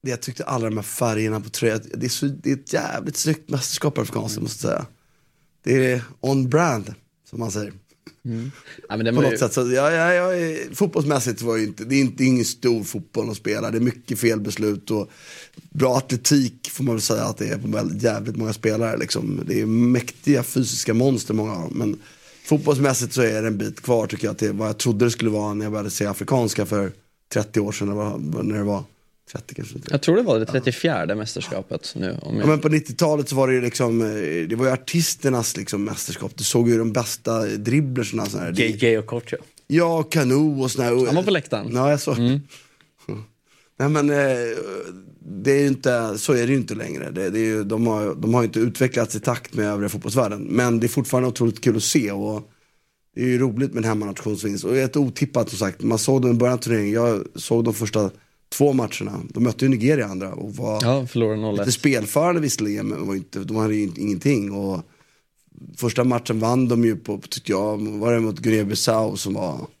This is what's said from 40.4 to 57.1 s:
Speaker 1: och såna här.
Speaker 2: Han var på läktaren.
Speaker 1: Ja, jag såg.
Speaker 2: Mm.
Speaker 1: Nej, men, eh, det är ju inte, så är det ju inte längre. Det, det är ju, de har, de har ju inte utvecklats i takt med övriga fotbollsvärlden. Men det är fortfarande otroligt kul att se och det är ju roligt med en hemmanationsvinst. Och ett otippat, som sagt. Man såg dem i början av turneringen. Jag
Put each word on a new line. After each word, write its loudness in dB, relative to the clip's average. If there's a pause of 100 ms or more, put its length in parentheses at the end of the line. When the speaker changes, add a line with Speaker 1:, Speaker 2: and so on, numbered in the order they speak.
Speaker 1:
och 0
såna -2
här. 4
Speaker 2:
Han 2
var 4
på 0
läktaren. -2
Speaker 1:
Ja, 4
jag 2
såg. -2
Speaker 2:
Mm. 2 (1400)
Speaker 1:
Nej, 2
men, 2
eh, 2 (640)
det -2
är 6
ju 4
inte, 0
så 0
är 4
det 2
ju 4
inte -4
längre. -8
Det, -2
det -2
är 2
ju, 0
de 0
har, 0
de 0
har 6
ju 2
inte -2
utvecklats 0
i -6
takt -4
med 0
övriga -2
fotbollsvärlden. -2
Men 2
det 2
är 2
fortfarande 0
otroligt 0
kul 4
att 0
se 2
och -6 (640)
det -6
är 0
ju 2
roligt 0
med 0
en 2
hemmanationsvinst. -4
Och 0
ett 0
otippat, 0
som -8
sagt. -2
Man 2
såg 2
dem 4
i 6
början 4
av -2
turneringen. 0
Jag 2